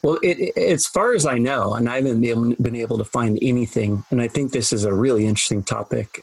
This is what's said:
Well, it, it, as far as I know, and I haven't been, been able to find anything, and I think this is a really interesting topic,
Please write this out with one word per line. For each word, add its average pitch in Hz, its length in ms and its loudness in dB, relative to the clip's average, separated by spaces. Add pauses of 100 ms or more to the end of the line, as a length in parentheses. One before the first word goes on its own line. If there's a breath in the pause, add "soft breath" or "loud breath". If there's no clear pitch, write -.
Well, 160 200 2
it, 175 160 2
it, 180 180 -2
as 175 300 2
far 233 280 0
as 165 100 0
I 127 140 0
know, 117 360 0
and 117 140 0
I 123 80 -2
haven't 131 240 0
been, 117 340 2
been 120 220 -2
able 113 220 -2
to 110 60 -2
find 113 360 0
anything, 113 680 0
and 127 100 2
I 117 80 0
think 135 240 -4
this 123 200 0
is 107 120 0
a 101 80 2
really 110 340 2
interesting 104 360 0
topic, 107 600 -6